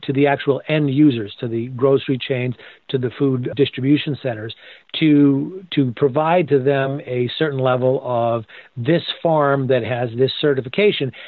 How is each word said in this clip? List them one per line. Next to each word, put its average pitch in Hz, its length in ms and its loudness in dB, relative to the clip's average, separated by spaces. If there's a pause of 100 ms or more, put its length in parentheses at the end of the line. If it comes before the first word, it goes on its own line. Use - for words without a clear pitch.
to 143 120 -4
the 143 120 4
actual 139 400 0
end 151 260 0
users, 127 460 2
to 127 80 -6
the 113 220 -4
grocery 131 500 0
chains, 127 360 -4 (340)
to - 80 -2
the 123 220 -2
food 131 360 0
distribution 135 680 0
centers, 110 320 -8 (440)
to, 147 720 2
to 131 220 0
provide 156 540 0
to 143 100 4
them 135 420 0
a 123 380 -2
certain 151 200 -2
level 127 440 2
of 117 420 -2 (320)
this 135 260 0 (200)
farm 143 440 2
that 123 180 2
has 120 320 -4
this 127 240 2
certification 143 720 0 (140)